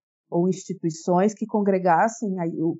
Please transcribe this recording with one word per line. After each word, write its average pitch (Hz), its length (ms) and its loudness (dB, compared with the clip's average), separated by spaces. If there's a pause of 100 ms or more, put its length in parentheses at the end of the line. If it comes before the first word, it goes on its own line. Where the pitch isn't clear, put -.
(300)
ou 175 200 2
instituições 180 840 0
que 214 140 -8
congregassem 196 920 2
aí 165 220 -4
o, 165 180 -2